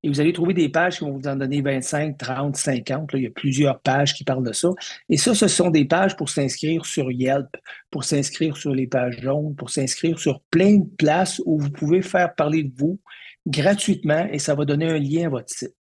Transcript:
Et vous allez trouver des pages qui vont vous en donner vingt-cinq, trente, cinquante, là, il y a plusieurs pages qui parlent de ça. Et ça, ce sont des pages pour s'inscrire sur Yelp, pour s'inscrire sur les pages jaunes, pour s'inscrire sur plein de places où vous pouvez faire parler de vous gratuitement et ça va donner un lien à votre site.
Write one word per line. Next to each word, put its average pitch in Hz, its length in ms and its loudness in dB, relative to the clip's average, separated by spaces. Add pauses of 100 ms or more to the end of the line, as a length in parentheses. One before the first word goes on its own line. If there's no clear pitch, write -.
Et 147 40 0
vous 143 120 0
allez 165 120 4
trouver 175 220 0
des 160 140 2
pages 175 300 0
qui 165 60 -6
vont 139 140 -6
vous 131 80 -8
en 139 80 -2
donner 139 260 -2
vingt-cinq, 143 580 -2
trente, 139 380 -4
cinquante, 139 560 -4
là, 139 60 -2
il 131 60 0
y - 20 -4
a 107 60 -10
plusieurs 135 480 0
pages 139 340 2
qui - 80 -12
parlent 131 240 -2
de - 60 -4
ça. - 160 0 (400)
Et 160 80 2
ça, 226 180 2
ce 202 140 4
sont 180 220 2
des 151 160 4
pages 190 300 2
pour 143 120 -6
s'inscrire 151 580 -2
sur 131 240 -2
Yelp, 131 380 0 (420)
pour 135 140 -6
s'inscrire 147 520 0
sur 139 200 -2
les 131 100 0
pages 123 340 -2
jaunes, 143 360 -2
pour 135 140 -10
s'inscrire 160 500 -2
sur 139 200 0 (120)
plein 196 240 6
de 180 120 4 (100)
places 160 480 2
où 160 120 2
vous 143 120 0
pouvez 160 320 2
faire 180 340 0
parler 156 260 2
de 135 140 -6
vous 160 240 -2 (480)
gratuitement 160 840 2
et 147 80 -4
ça 147 160 0
va 147 100 0
donner 147 220 0
un 160 120 0
lien 151 280 0
à 151 40 0
votre 123 200 -6
site. - 240 -10 (120)